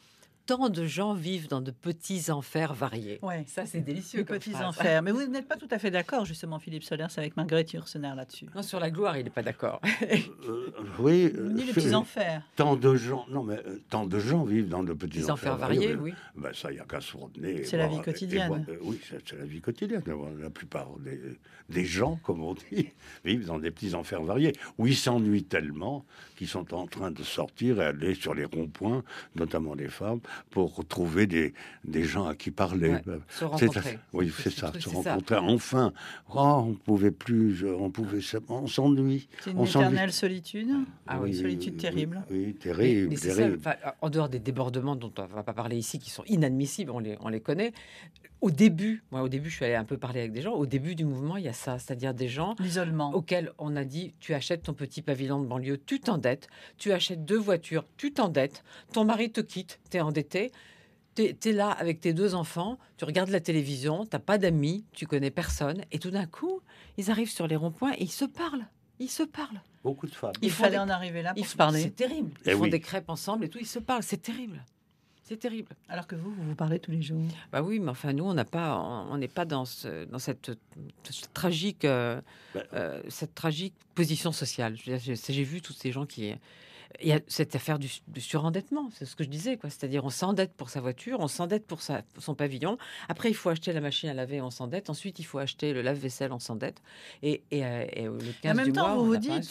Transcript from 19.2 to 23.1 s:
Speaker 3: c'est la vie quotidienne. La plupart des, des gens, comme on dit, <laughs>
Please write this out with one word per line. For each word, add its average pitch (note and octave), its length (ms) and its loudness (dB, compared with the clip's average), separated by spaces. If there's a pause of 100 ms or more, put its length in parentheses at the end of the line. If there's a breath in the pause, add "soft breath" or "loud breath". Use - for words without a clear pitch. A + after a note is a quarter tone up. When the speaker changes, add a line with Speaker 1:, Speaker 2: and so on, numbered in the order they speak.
Speaker 3:
c'est - 100 -12
la C#3+ 80 -10
vie D3+ 160 -10
quotidienne. G3+ 400 -4 (400)
La D#3 80 -8
plupart C#3+ 400 -10 (100)
des, - 200 -10 (500 loud breath)
des F2 160 0
gens, A#2+ 380 2
comme E2 200 -2
on F2 120 -4
dit, - 340 -2 (160)
<laughs> - 200 -16